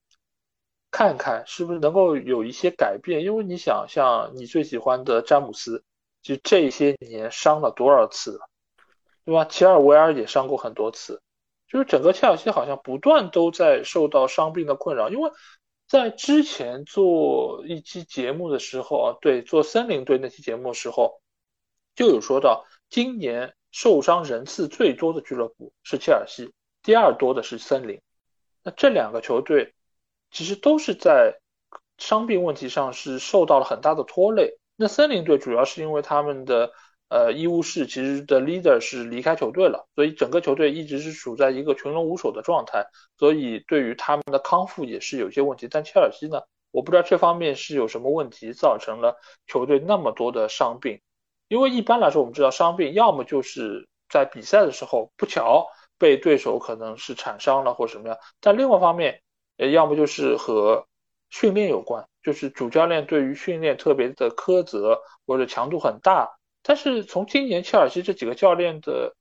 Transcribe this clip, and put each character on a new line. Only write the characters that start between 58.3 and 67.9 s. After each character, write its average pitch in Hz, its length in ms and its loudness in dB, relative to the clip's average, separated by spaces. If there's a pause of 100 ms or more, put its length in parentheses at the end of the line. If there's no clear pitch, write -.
但 208 160 4
另 269 120 2
外 220 80 6
一 180 40 -4
方 170 160 4
面， 156 240 -4 (360)
呃， 127 120 0
要 156 180 6
么 147 80 -2
就 151 100 2
是 139 300 -2
和 110 500 0 (440)
训 208 240 0
练 202 160 0
有 117 120 -2
关， 113 240 -8 (160)
就 147 120 -2
是 143 160 -8
主 131 200 -8
教 160 160 4
练 165 200 0
对 151 180 0
于 135 100 -4
训 165 280 -8
练 147 160 0
特 147 180 2
别 127 140 0
的 127 200 -2
苛 180 320 0
责 110 380 0 (260)
或 - 120 -2
者 127 80 0
强 123 240 -6
度 160 100 -4
很 113 240 -2
大。 180 260 2 (340)
但 294 120 2
是 254 300 -2
从 190 200 -6
今 277 220 -2
年 180 160 -2
切 - 140 0
尔 160 120 6
西 175 120 -6